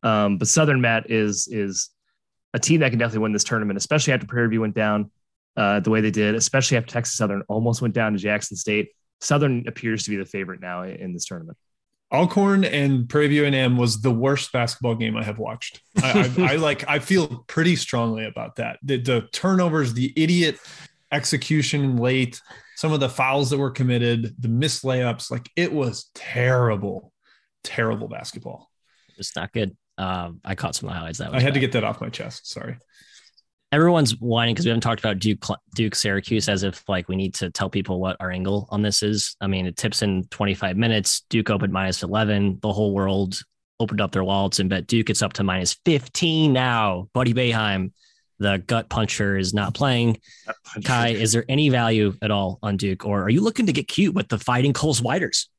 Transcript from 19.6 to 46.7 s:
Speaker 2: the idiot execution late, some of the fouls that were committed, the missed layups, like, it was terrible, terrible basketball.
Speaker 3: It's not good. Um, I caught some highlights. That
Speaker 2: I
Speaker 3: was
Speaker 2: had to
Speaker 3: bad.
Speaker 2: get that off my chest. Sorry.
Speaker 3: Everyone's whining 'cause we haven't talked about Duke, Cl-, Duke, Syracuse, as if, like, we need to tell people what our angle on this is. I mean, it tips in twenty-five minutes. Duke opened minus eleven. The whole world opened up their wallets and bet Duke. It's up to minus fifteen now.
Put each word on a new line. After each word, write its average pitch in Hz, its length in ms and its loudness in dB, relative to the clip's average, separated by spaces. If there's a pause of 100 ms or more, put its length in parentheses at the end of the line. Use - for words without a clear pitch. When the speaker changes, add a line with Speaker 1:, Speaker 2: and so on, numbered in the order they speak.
Speaker 2:
the 127 220 -2
idiot 160 460 2 (500)
execution 143 840 0
late, 123 440 0 (360)
some 156 160 0
of 151 80 0
the 131 80 0
fouls 135 420 0
that 139 80 0
were 135 140 0
committed, 120 680 0
the 120 100 -4
missed 127 360 -2
layups, 123 480 -2
like, 123 240 -8
it 170 160 0
was 131 420 -4
terrible, 117 1000 0 (520)
terrible 110 420 -2
basketball. - 640 -14 (460)
Speaker 3:
It's - 180 -12
not 82 180 -8
good. 104 240 -2 (220)
Um, 90 460 -6
I 95 100 -4
caught - 200 -4
some - 160 -6
highlights. 82 280 -8
That - 100 -8
Speaker 2:
I - 80 -4
Speaker 3:
was 123 60 4
Speaker 2:
had 135 120 4
to 139 60 4
Speaker 3:
bad. - 0 -
Speaker 2:
get 131 120 0
that 113 120 2
off 107 180 -4
my 120 80 -8
chest. - 400 -12
Sorry. - 260 -12 (960)
Speaker 3:
Everyone's 156 480 6
whining 117 340 2
'cause 170 100 -2
we - 40 4
haven't 113 140 2
talked 113 180 0
about 104 180 0
Duke, 101 260 0
Cl-, - 180 -6 (120)
Duke, 110 200 0
Syracuse, 101 540 0
as 98 140 0
if, 95 260 -6
like, 92 200 -2
we 95 80 -2
need 95 180 -2
to 92 160 -4
tell 95 200 -4
people 95 280 -2
what 92 220 -4
our 92 100 -6
angle 95 400 -4
on 104 120 -2
this 104 200 0
is. 107 380 -2
I 98 60 -4
mean, 95 200 -2
it 87 100 -6
tips - 260 -2
in 95 260 0
twenty-five 98 480 -2
minutes. 110 540 2
Duke 110 200 0
opened 98 220 0
minus 92 300 -2
eleven. 101 580 0
The 107 120 -2
whole 101 200 2
world 98 480 0 (400)
opened 110 200 -2
up 101 120 -2
their 95 100 0
wallets 98 380 0
and 95 100 0
bet 92 160 -2
Duke. 113 240 2
It's - 120 0
up 101 120 -2
to - 80 -4
minus 92 420 -2
fifteen 156 680 2
now. 113 600 2